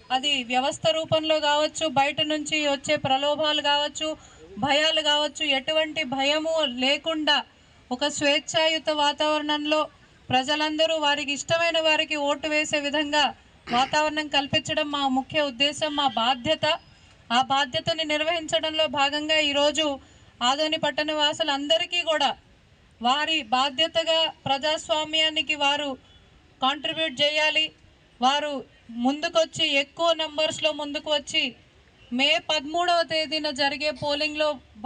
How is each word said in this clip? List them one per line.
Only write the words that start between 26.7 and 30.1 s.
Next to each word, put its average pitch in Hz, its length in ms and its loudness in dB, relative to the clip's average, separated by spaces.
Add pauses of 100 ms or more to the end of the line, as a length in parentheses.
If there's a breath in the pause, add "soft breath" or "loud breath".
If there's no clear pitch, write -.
చేయాలి. 302 440 2 (540)
వారు 294 320 2 (520)
ముందుకొచ్చి, 320 600 0 (160)
ఎక్కువ 330 260 -2 (140)